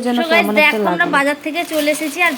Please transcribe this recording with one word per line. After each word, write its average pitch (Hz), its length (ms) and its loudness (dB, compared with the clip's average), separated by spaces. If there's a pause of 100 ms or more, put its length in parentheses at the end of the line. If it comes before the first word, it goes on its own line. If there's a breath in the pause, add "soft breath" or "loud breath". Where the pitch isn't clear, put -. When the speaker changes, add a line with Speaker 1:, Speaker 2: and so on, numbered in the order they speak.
Speaker 1:
যেন 247 120 0
Speaker 2:
So - 40 2
guys, 320 100 -2
Speaker 1:
কেমন 311 240 2
একটা 302 40 4
Speaker 2:
দেখো, 294 300 2
আমরা 349 160 0
Speaker 1:
লাগলো। 294 100 -2
Speaker 2:
বাজার 285 280 0
থেকে 311 160 -4 (120)
চলে 302 240 0
এসেছি, 302 220 -6 (100)
আর 302 100 -4